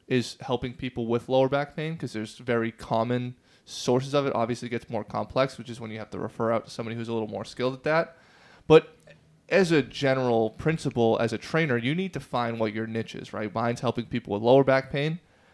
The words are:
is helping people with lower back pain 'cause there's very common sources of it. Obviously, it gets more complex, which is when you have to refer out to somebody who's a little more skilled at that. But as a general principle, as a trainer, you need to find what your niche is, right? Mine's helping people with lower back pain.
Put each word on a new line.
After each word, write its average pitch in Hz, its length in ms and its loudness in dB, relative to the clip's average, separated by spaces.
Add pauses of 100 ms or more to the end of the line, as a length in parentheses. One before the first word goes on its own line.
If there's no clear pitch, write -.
is 127 340 0
helping 123 320 -4
people 123 340 -6
with 117 220 0
lower 131 200 4
back 143 260 -2
pain 160 220 -6
'cause 131 160 -8
there's 107 240 -8
very 117 340 0
common 123 640 -2 (360)
sources 131 440 0
of 143 120 2
it. 135 80 0
Obviously, 117 340 -2
it - 20 -10
gets 117 200 -6
more 110 140 -4
complex, 120 540 -2
which 117 120 -14
is 120 120 -12
when 110 100 -12
you 110 80 -10
have 104 100 -12
to 95 80 -10
refer 113 360 -2
out 110 100 0
to - 80 -18
somebody 113 240 -8
who's 117 140 -6
a 117 40 -2
little 110 140 -2
more 107 160 -8
skilled 127 300 -4
at 131 100 -16
that. 156 320 0 (500)
But - 300 8 (540)
as 170 240 4
a 147 80 6
general 123 680 0
principle, 120 680 0
as 117 140 0
a 110 40 -4
trainer, 160 380 0
you 120 180 -2
need 185 200 -4
to 139 80 -8
find 117 380 -4
what 110 120 0
your 110 160 -6
niche 113 260 -6
is, - 200 -12
right? 107 200 -6
Mine's 120 280 -2
helping 120 240 -2
people - 260 -6
with 104 100 -2
lower 131 220 8
back 131 260 2
pain. 160 300 -2 (340)